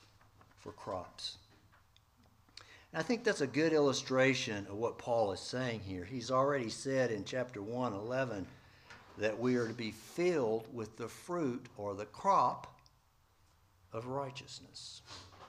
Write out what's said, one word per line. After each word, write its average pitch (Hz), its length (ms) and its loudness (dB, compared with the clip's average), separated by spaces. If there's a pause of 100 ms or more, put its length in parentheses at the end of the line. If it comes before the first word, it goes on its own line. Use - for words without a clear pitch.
(580)
for - 140 -12
crops. - 640 -8 (1600)
And 160 80 -2
I - 20 -2
think 226 220 0
that's 202 160 4
a 139 60 4
good 147 260 4
illustration 131 960 4
of 101 80 -8
what 110 220 -2
Paul 113 340 2
is 90 80 -4
saying 123 400 -4
here. 95 240 -6
He's 117 260 -6
already 135 380 2
said 131 420 0
in 107 140 -2
chapter 120 380 -4
one 117 300 -2
eleven 110 540 -2 (720)
that 107 200 2
we 123 180 4
are 117 120 2
to 110 60 -6
be 113 160 -4
filled 127 840 0
with 110 240 -8
the 113 120 -6
fruit 143 580 -2 (100)
or 101 180 -4
the 104 120 -6
crop - 720 2 (1120)
of 113 140 -6
righteousness. - 960 -10 (460)